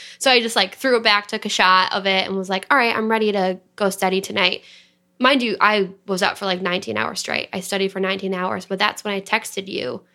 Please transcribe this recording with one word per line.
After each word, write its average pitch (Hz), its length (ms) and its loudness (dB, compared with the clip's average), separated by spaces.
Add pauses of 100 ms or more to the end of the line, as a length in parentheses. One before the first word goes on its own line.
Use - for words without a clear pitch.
(200)
So 262 120 2
I 247 100 6
just, 226 140 -4
like, 196 200 2
threw 254 220 2
it 220 60 -2
back, 208 240 2
took 214 180 -6
a 208 40 -4
shot 185 440 4
of 196 140 -2
it, 190 200 2
and 196 80 -4
was 190 140 -4
like, 190 220 -2
"All 285 60 6
right, 233 180 2
I'm 220 160 -2
ready 220 200 2
to 185 280 0 (160)
go 202 140 0
study 190 320 0
tonight." 196 400 0 (580)
Mind 254 240 4
you, 220 180 -2
I 202 280 4 (180)
was 190 160 0
up - 140 0
for, 202 80 -8
like, 185 160 -2
nineteen 190 360 -4
hours 214 220 -2
straight. - 340 -6
I 190 60 -6
studied 190 320 -2
for 190 80 -8
nineteen 190 340 -4
hours, 185 320 -4
but 190 140 -6
that's 208 240 -2
when 208 100 -4
I 196 80 -4
texted 196 460 -6
you, 127 340 -8 (140)